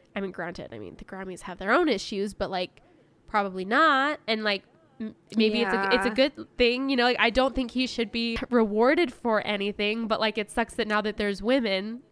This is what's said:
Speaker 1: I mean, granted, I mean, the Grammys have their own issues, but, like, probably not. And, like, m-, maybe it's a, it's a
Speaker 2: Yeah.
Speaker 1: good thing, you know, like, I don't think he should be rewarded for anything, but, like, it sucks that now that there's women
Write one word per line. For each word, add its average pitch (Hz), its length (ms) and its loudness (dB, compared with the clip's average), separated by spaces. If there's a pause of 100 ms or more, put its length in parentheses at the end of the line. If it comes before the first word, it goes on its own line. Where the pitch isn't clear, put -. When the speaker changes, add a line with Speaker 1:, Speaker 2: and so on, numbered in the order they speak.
(140)
Speaker 1:
I 202 60 -6
mean, 196 100 -6
granted, 170 420 -10
I 117 60 -14
mean, 104 180 -14
the - 80 -16
Grammys 190 360 -12
have 185 180 -12
their 196 140 0
own 320 160 4
issues, 202 460 -2
but, 185 160 -4
like, 185 320 -6 (440)
probably 190 380 -2
not. 277 640 2
And, 220 160 0
like, 202 180 -2 (380)
m-, 220 140 -10 (220)
maybe 220 260 4
it's 190 120 0
a, 196 200 2
it's 190 120 4
a - 20 2
Speaker 2:
Yeah. 214 60 -4
Speaker 1:
good 262 180 2 (240)
thing, 247 340 2
you 277 60 0
know, 240 80 4
like, 247 160 2
I 226 100 4
don't 254 240 0
think 254 180 -2
he 254 140 0
should 226 260 -4
be 233 260 -4 (120)
rewarded 240 600 2
for 220 340 0
anything, 208 640 -2
but, 208 120 0
like, 214 180 0
it 208 120 -4
sucks 226 240 -2
that 226 140 -2
now 214 140 0
that 208 140 -4
there's 202 260 -2
women 220 680 0